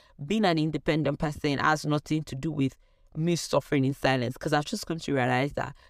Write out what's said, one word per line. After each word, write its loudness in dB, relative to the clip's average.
Being 2
an 4
independent 0
person -2
has 2
nothing 0
to -12
do -4
with 0
me 0
suffering 0
in 0
silence, 0
'cause -4
I've 2
just -6
come -6
to -4
realize 2
that -6